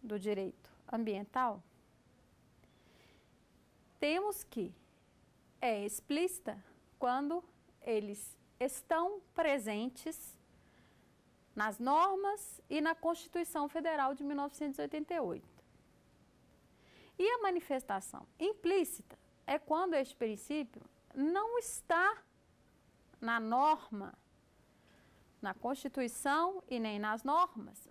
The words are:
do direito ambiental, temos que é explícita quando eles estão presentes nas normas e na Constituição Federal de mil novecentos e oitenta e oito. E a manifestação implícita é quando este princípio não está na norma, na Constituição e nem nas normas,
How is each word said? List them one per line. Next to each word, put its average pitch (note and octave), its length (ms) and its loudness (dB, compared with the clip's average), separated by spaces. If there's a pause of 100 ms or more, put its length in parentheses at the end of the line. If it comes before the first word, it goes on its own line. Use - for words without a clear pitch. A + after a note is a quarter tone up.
do G#3 160 -6
direito G3 540 -4 (200)
ambiental, A3 720 0 (2500)
temos F#4+ 460 0
que F#3+ 280 -6 (880)
é G#3+ 240 0
explícita D4 800 -2 (360)
quando C#4+ 460 0 (380)
eles G#3 560 -4 (200)
estão E4+ 600 -2 (140)
presentes B3+ 1040 -2 (1160)
nas G#3 240 -2
normas F#4+ 800 2 (100)
e C#4 100 0
na D#4+ 140 2
Constituição E4 760 -2
Federal D4 460 0
de C#4+ 100 -8
mil C#4+ 100 -2
novecentos C#4+ 440 -4
e D4 40 -4
oitenta D4+ 300 -4
e E4 80 0
oito. - 440 -6 (1500)
E F#4 100 4
a A#4+ 140 2
manifestação C4+ 840 -2 (140)
implícita F#4 800 0 (280)
é C#4+ 120 2
quando E4 340 0
este C4+ 240 0
princípio A#3+ 640 -4 (340)
não G4 440 2
está F#4+ 580 2 (1040)
na A#3 180 0
norma, A#3 760 2 (1300)
na G3 120 -4
Constituição C#4 1160 0
e B3 140 -2
nem G#3+ 180 -2
nas G#3+ 240 -2
normas, D4+ 680 0